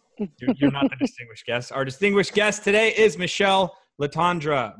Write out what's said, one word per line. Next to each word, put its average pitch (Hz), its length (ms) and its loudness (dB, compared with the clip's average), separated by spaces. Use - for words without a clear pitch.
You're, 226 400 -4
you're 139 140 2
not 139 180 -2
the 131 100 -14
distinguished 117 460 -8
guest. 120 260 -4
Our 135 140 -4
distinguished 196 480 0
guest 208 320 0
today 214 240 4
is 208 280 4
Michelle 190 600 0
Letendre. 147 800 0